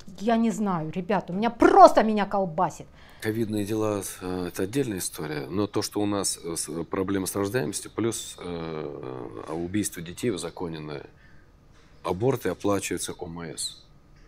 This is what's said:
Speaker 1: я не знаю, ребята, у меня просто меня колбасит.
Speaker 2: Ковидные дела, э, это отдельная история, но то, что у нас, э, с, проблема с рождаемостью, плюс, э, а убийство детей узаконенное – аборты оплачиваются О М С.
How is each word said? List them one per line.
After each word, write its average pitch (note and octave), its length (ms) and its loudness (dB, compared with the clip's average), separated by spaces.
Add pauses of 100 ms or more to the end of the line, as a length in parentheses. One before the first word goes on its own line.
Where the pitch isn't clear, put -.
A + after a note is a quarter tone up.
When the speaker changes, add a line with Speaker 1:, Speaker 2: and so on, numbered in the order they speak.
(200)
Speaker 1:
я A3+ 180 4
не A3+ 140 4
знаю, F3+ 400 0
ребята, F3 420 -2
у - 20 -4
меня A3 140 2
просто E4 540 10
меня G#3+ 220 2
колбасит. F#3 640 -2 (340)
Speaker 2:
Ковидные G#2+ 440 0
дела, G#2+ 380 0 (180)
э, F2+ 260 -4
это G2 160 -4
отдельная G#2+ 360 -2
история, D2+ 500 -6
но G2 180 0
то, G#2+ 140 -2
что - 180 -4
у G#2 60 2
нас, G2+ 380 -2
э, E2 120 -6
с, - 160 -6 (120)
проблема F#2+ 420 -2
с - 100 -6
рождаемостью, G#2 560 -2
плюс, - 460 -4
э, D2 1120 -8
а D2 40 -6
убийство F2+ 500 -4
детей F2+ 260 -4
узаконенное – D#2+ 720 -6 (1000)
аборты G2 460 0
оплачиваются F#2 680 -2
О F2+ 80 -10
М E2+ 320 -10
С. - 260 -8 (440)